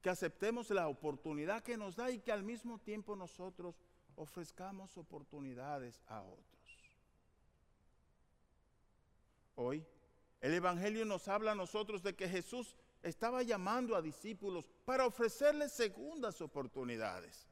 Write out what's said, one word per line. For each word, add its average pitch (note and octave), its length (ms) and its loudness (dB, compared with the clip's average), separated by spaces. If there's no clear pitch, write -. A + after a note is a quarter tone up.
que F#3 80 4
aceptemos G3+ 600 0
la F3+ 200 6
oportunidad D3+ 720 -2
que A#3+ 140 -4
nos G3 180 -6
da B3 160 0
y A#3+ 80 -2
que A3 140 0
al G3+ 100 0
mismo A3+ 360 -6
tiempo G#3 360 -6
nosotros F3+ 600 -10
ofrezcamos F#3 840 -10
oportunidades C#3 1080 -8
a A2 140 -10
otros. - 380 -20
Hoy, C3+ 300 0
el D3 120 6
Evangelio F3+ 520 4
nos G3+ 240 -2
habla G#3+ 240 2
a - 20 2
nosotros G3+ 480 -2
de F#3+ 120 0
que F#3+ 120 -2
Jesús F#3+ 480 -2
estaba A#3+ 420 0
llamando A3+ 520 2
a F3 60 4
discípulos F3+ 680 -4
para C4 220 4
ofrecerles C#4+ 680 6
segundas A3+ 720 0
oportunidades. A#2 1120 -2